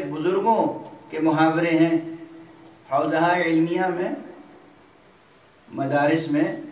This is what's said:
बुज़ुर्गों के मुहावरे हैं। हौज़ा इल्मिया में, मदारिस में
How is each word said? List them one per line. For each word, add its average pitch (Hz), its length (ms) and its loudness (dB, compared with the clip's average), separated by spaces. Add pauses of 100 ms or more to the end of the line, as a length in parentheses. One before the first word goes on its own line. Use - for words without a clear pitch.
बुज़ुर्गों 185 580 0 (480)
के 156 100 -6
मुहावरे 160 520 2
हैं। 165 240 4 (960)
हौज़ा 160 400 2 (120)
इल्मिया 170 460 2
में, 180 260 -4 (1500)
मदारिस 143 640 0
में 151 420 0